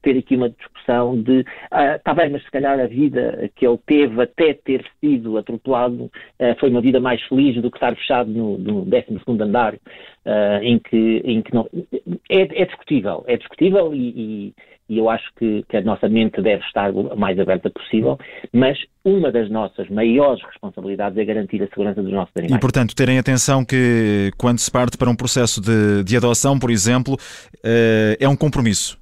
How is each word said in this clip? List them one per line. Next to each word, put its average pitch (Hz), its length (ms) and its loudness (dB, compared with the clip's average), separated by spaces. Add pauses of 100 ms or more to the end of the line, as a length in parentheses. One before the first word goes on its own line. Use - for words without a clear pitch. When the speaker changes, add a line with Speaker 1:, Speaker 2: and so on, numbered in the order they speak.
Speaker 1:
ter 135 160 2
aqui 131 200 0
uma 123 120 0
discussão 120 720 -2
de, 127 240 2 (280)
ah, 147 300 0
tá - 120 -2
bem, 160 160 2
mas 143 140 -8
se - 80 -20
calhar 139 260 0
a 127 80 0
vida 123 680 -2
que 131 100 2
ele 120 180 2
teve 135 380 2
até 147 320 2
ter 131 300 -4 (160)
sido 117 360 0
atropelado, 120 760 -4 (300)
ah, 123 200 2
foi 139 100 4
uma 120 100 2
vida 123 200 2
mais 123 240 -2
feliz 131 360 2
do 120 100 -2
que - 60 -20
estar 123 200 -2
fechado 120 340 -2
no, 107 280 -4
no 95 260 -4
décimo 101 340 0
segundo 110 240 -2
andar, 107 320 0 (500)
ah, 104 380 0
em 117 160 2
que, 113 460 2
em 110 180 0
que - 100 -8
não, 117 160 0 (600)
é, 190 320 2
é - 20 4
discutível, 151 640 -4
é 120 100 0
discutível 175 560 0
e, 127 160 -4
e, 107 460 -10 (340)
e 110 100 -2
eu 110 120 2
acho 113 260 -4
que, 107 320 -2
que - 80 -4
a 98 60 0
nossa 107 260 0
mente 110 320 2
deve 104 240 2
estar 101 280 -2
o 101 240 -4
mais 95 220 -2
aberta 92 300 0
possível, 127 480 -2 (360)
mas 131 260 2 (260)
uma 185 280 2
das 110 180 -2
nossas 104 400 -6
maiores 117 540 2
responsabilidades 98 720 -8
é 107 60 0
garantir 104 360 -4
a 101 60 -2
segurança 101 380 -4
dos 95 80 -6
nossos 95 240 -4
animais. 113 200 0
Speaker 2:
E, 107 40 2
portanto, 123 340 0
terem 131 240 2
atenção 131 460 0
que 113 760 2
quando 120 220 2
se - 100 -4
parte 123 260 0
para 123 140 2
um 117 60 2
processo 120 440 -2
de, 104 440 2
de 104 120 0
adoção, 123 400 2
por 123 140 -2
exemplo, 120 460 0 (480)
eh, 110 560 2
é 135 80 4
um 139 80 2
compromisso. 123 640 0